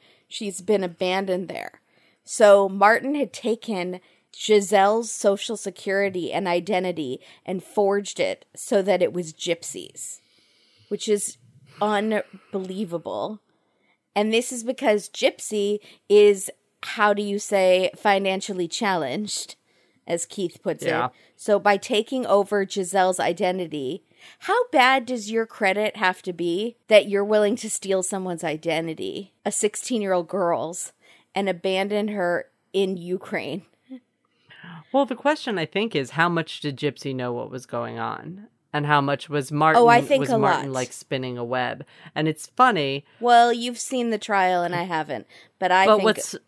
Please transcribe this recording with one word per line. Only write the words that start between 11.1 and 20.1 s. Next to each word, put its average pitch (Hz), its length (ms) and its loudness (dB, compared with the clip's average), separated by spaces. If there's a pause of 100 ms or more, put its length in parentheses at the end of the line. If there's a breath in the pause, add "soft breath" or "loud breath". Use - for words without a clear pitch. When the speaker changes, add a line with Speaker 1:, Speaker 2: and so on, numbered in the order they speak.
Speaker 1:
unbelievable. 190 1600 -4 (760)
And 214 160 2
this 247 200 0
is 233 120 -10
because 233 440 0
Gypsy 208 680 -2 (300 loud breath)
is, 208 420 6 (320)
how 208 320 2
do 208 80 -4
you 202 160 -4
say, 185 580 2
financially 196 720 0
challenged, 185 880 -4 (500)
as 170 200 -4